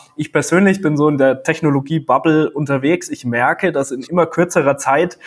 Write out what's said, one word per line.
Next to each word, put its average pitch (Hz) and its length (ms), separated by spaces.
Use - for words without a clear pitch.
ich 151 160
persönlich 185 500
bin 151 140
so 151 140
in 147 80
der 135 260
Technologie-Bubble 151 1040
unterwegs. 143 600
Ich 143 160
merke, 139 480
dass 139 180
in 131 120
immer 160 220
kürzerer 160 520
Zeit, 156 480